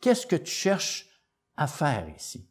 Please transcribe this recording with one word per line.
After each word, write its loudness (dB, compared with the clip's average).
Qu'est-ce 4
que 4
tu -2
cherches -2
à 0
faire 0
ici ? -14